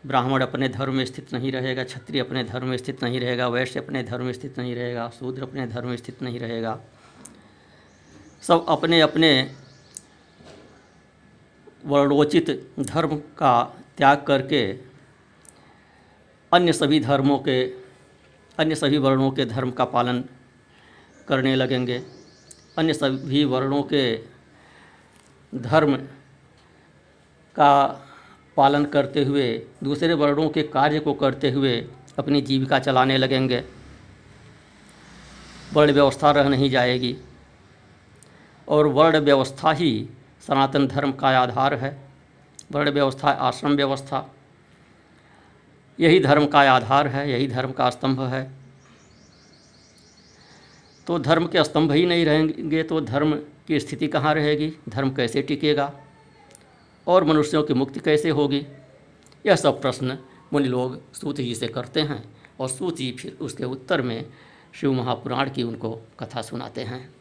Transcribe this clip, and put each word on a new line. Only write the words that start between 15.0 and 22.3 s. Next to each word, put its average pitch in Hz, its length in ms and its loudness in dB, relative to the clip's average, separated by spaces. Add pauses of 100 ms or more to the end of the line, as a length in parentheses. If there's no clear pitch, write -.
अन्य 175 220 4
सभी 151 260 2
धर्मों 135 400 2
के, 127 240 0 (960)
अन्य 156 180 0
सभी 143 220 2
वर्णों 135 340 2
के 131 140 -2
धर्म 127 260 -6
का 127 140 0
पालन 123 380 -2 (1040)
करने 131 280 2
लगेंगे। 127 460 -2 (760)